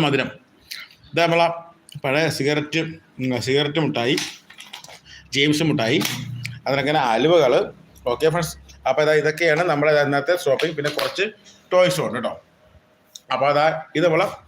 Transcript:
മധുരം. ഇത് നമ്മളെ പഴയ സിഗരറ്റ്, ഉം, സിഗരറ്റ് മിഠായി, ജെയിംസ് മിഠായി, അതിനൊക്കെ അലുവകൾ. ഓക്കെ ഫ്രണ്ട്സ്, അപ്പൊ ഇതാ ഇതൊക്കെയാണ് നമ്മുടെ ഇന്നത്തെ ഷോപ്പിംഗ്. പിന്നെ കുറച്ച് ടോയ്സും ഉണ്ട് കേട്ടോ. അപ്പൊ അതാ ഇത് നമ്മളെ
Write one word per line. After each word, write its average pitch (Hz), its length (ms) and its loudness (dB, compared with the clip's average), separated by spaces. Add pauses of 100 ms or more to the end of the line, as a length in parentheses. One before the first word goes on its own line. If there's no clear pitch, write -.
മധുരം. 131 260 2 (800)
ഇത് 151 120 -2
നമ്മളെ 170 240 4 (580)
പഴയ 143 220 2 (100)
സിഗരറ്റ്, 151 440 -2 (400)
ഉം, 127 120 -2 (140)
സിഗരറ്റ് 147 380 0
മിഠായി, 123 300 -2 (1200)
ജെയിംസ് 151 360 0
മിഠായി, 120 280 0 (680)
അതിനൊക്കെ 135 260 0 (220)
അലുവകൾ. 143 380 4 (600)
ഓക്കെ 147 220 0
ഫ്രണ്ട്സ്, 165 200 -4 (340)
അപ്പൊ 135 160 2
ഇതാ 151 180 4
ഇതൊക്കെയാണ് 156 480 0
നമ്മുടെ 147 220 2 (120)
ഇന്നത്തെ 139 300 0 (100)
ഷോപ്പിംഗ്. 147 340 0
പിന്നെ 143 200 -4
കുറച്ച് 139 260 -4 (480)
ടോയ്സും 175 340 2
ഉണ്ട് 117 120 -6
കേട്ടോ. 113 140 -4 (1040)
അപ്പൊ 135 180 0
അതാ 147 140 4 (300)
ഇത് 160 100 2
നമ്മളെ 170 200 2 (220)